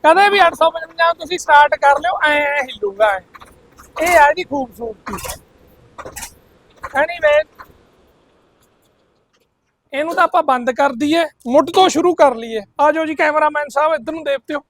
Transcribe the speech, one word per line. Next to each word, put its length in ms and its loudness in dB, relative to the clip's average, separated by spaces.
ਕਦੇ 260 4
ਵੀ 100 2
ਅੱਠ 140 4
ਸੌ 160 0
ਪਚਵੰਜਾ 440 -2
ਤੁਸੀਂ 240 -10
ਸਟਾਰਟ 380 4
ਕਰ 240 2
ਲਿਓ, 240 -4
ਐਂ, 240 0
ਐਂ 140 -4
ਹਿੱਲੂਗਾ 460 -4
ਐਂ। 120 -2
ਇਹ 180 2
ਆ 100 6
ਇਹਦੀ 160 -2
ਖੂਬਸੂਰਤੀ। 720 -10
Anyway, 500 0
ਇਹਨੂੰ 220 -6
ਤਾਂ 100 2
ਆਪਾਂ 180 0
ਬੰਦ 300 -2
ਕਰ 220 0
ਦਈਏ, 300 0
ਮੁੱਢ 220 2
ਤੋਂ 180 4
ਸ਼ੁਰੂ 260 0
ਕਰ 200 4
ਲਈਏ। 260 -8
ਆ 120 4
ਜਾਓ 140 -2
ਜੀ 80 -6
ਕੈਮਰਾਮੈਨ 560 -2
ਸਾਹਿਬ 240 0
ਇੱਧਰ 180 -8
ਨੂੰ 120 -12
ਦੇਖਦੇ 300 -6
ਹੋ। 160 -6